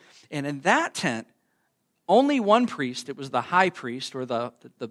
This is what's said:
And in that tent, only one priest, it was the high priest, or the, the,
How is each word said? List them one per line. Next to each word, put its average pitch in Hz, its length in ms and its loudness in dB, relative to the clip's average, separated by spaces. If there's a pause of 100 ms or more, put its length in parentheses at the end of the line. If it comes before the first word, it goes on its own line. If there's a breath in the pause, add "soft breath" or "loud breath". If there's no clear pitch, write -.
(300 soft breath)
And 143 160 -6
in 143 140 -6
that 254 320 0
tent, 117 340 -4 (840)
only 269 300 4
one 220 260 4
priest, 127 420 -6
it 135 80 -10
was 135 140 -12
the 123 100 0
high 180 300 2
priest, 127 440 -10
or 127 120 -6
the, 120 260 -4 (240)
the, 117 140 -10